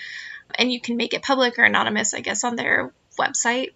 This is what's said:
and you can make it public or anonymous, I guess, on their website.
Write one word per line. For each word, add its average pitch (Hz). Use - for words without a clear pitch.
and 247
you 254
can 240
make -
it -
public 254
or 233
anonymous, 208
I -
guess, 208
on 240
their -
website. 247